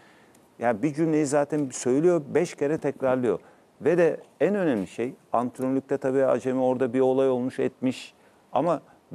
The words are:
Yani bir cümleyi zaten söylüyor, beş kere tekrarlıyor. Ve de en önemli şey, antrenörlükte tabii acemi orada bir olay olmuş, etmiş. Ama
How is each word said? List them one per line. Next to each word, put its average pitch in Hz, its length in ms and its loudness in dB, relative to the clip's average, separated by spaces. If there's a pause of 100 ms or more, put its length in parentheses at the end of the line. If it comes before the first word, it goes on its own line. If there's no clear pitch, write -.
(600)
Yani 113 240 0
bir 151 100 -2
cümleyi 156 320 0
zaten 143 460 -2
söylüyor, 156 500 2 (120)
beş 165 220 0
kere 147 220 -2
tekrarlıyor. 127 640 0 (420)
Ve 165 160 2
de 165 220 2 (200)
en 185 160 2
önemli 131 320 0
şey, 120 260 -6 (200)
antrenörlükte 131 640 -2
tabii 135 280 0
acemi 127 360 0
orada 127 320 0
bir 131 60 0
olay 131 300 2
olmuş, 127 300 -2
etmiş. 127 540 -4 (400)
Ama 143 280 0 (340)